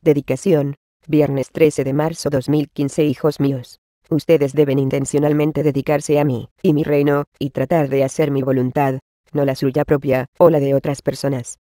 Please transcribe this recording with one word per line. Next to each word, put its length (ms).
Dedicación. 720
Viernes 440
trece 320
de 100
marzo 360
dos 200
mil 200
quince. 340
Hijos 360
míos, 400
ustedes 440
deben 260
intencionalmente 840
dedicarse 580
a 60
mí, 240
y 100
mi 100
reino, 420
y 140
tratar 380
de 140
hacer 280
mi 100
voluntad, 580
no 120
la 100
suya 300
propia, 400
o 100
la 100
de 140
otras 300
personas. 640